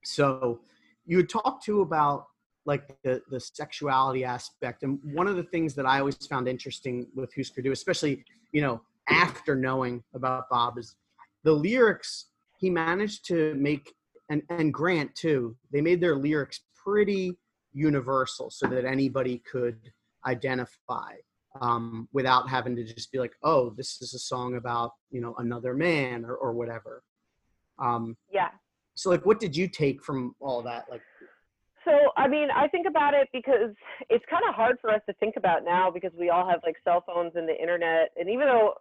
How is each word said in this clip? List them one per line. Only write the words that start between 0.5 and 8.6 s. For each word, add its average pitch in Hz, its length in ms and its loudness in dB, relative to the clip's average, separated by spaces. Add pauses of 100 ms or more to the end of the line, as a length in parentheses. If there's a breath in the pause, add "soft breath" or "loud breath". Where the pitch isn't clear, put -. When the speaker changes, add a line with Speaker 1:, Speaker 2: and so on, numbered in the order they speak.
Speaker 1:
you 170 120 2
had 180 100 4
talked 233 360 -2
too 208 180 2
about, 151 440 0 (380)
like, 143 380 -4
the, 127 280 -2
the 131 80 -6
sexuality 131 880 -2
aspect, 123 580 -8
and 139 220 -2
one 156 240 -2
of 196 80 0
the 175 80 -4
things 160 320 -2
that 135 100 -2
I 135 140 2
always 139 160 -2 (100)
found 127 220 -4
interesting 123 680 -8
with 131 200 -8
Husker 135 280 -8
Du, 135 80 0
especially, 143 540 -2 (260 soft breath)
you 147 120 2